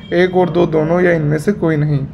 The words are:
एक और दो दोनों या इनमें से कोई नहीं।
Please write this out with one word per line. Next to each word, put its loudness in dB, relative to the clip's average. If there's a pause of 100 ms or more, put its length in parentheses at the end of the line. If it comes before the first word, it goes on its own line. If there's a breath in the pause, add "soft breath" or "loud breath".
(140)
एक 2
और 2
दो 2
दोनों 0
या 4
इनमें 0
से -2
कोई -2
नहीं। 0 (160)